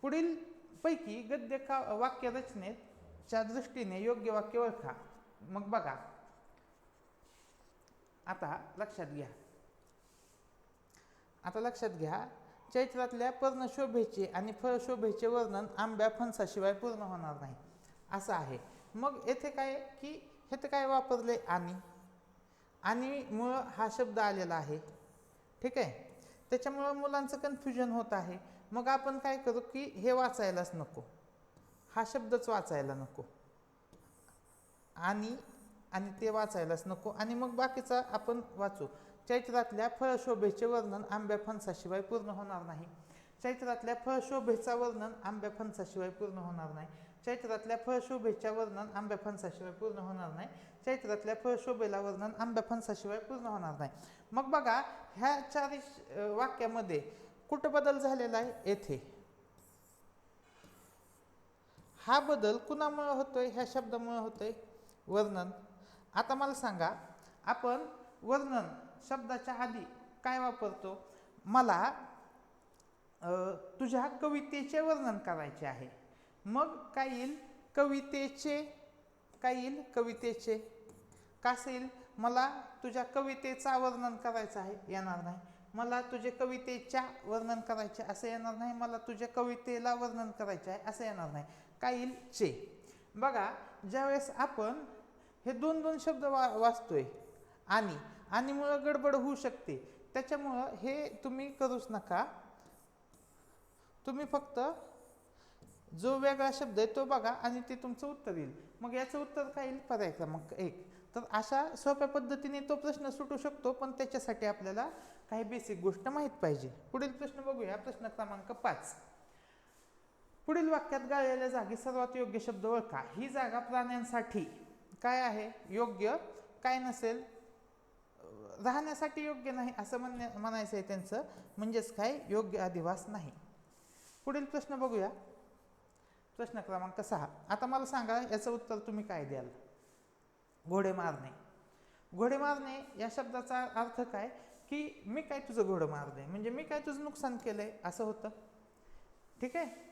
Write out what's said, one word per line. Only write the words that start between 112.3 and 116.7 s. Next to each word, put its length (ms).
तो 160
प्रश्न 320
सुटू 280
शकतो, 360
पण 180
त्याच्यासाठी 560
आपल्याला 440
काही 140
बेसिक 340
गोष्ट 300
माहीत 220
पाहिजे. 380